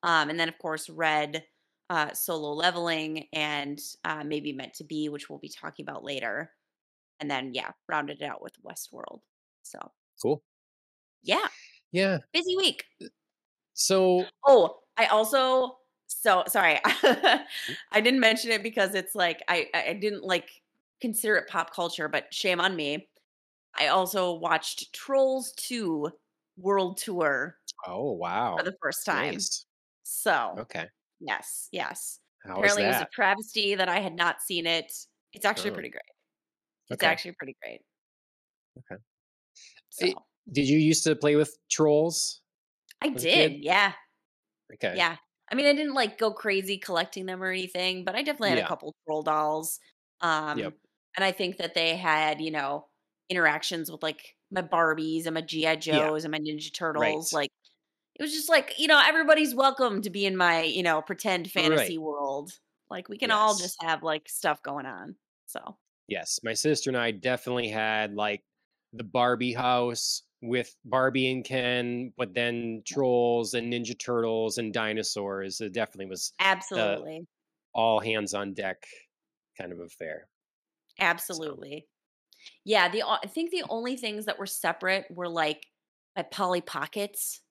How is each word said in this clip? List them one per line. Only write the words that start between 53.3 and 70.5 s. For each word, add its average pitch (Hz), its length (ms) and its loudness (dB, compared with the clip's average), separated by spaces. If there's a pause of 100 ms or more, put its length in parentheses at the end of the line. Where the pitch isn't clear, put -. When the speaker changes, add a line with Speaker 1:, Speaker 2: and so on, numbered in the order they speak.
Speaker 1:
interactions 165 600 0
with, 160 120 -10
like, 156 340 -6 (140)
my 185 120 -2
Barbies 160 640 2
and 160 80 -4
my 160 80 -2
G 160 240 -2
I 160 100 4 (140)
Speaker 2:
Yeah. 151 200 4
Speaker 1:
Joes 156 140 -2
and 151 80 -6
my 156 80 -4
Ninja 151 340 -8
Turtles, 151 580 -2
Speaker 2:
Right. - 20 -4
Speaker 1:
like, 143 160 0 (640)
it - 60 -8
was 302 100 -4
just 311 180 -6
like, 302 280 4
you 311 100 2
know, 302 160 10
everybody's 311 500 6
welcome 254 480 4
to 202 80 -4
be 196 160 -2
in 190 100 0
my, 170 260 6
you 175 220 0
know, 156 180 4
pretend 180 480 -4
fantasy 160 460 2
Speaker 2:
Right. - 20 -4
Speaker 1:
world. 147 540 -6 (380)
Like, 185 200 -10
we 208 80 -12
can 247 140 0
all 214 240 4
Speaker 2:
Yes. - 20 -4
Speaker 1:
just 180 240 -6
have, 165 220 0
like, 156 240 -2
stuff - 340 -2
going 139 240 -8
on, 113 300 -12 (300)
so - 320 -12 (300)
Speaker 2:
Yes, 90 340 -4
my 113 120 -2
sister 139 360 0
and 127 60 -2
I 117 160 0
definitely 123 560 -2
had, 107 460 0
like, 104 300 -2 (480)
the 113 120 -10
Barbie 123 480 2
house 123 680 0 (200)
with 120 320 -4 (100)